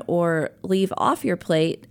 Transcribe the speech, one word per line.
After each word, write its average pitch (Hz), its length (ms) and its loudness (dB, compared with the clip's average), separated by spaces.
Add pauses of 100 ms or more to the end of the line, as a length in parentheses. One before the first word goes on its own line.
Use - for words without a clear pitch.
or 165 420 0 (140)
leave 190 320 0
off - 280 0
your 185 120 0
plate, 160 540 0